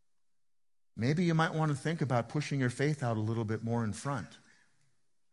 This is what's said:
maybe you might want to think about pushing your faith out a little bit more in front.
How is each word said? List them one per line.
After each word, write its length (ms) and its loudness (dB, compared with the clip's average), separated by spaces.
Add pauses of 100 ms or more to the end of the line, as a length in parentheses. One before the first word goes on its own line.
(960)
maybe 280 2
you 100 4
might 200 4
want 160 2
to 60 0
think 260 -2
about 260 0
pushing 320 -2
your 100 2
faith 320 -2
out 140 0
a 40 0
little 260 0
bit 180 -4
more 200 0
in 100 -2
front. 440 -6 (960)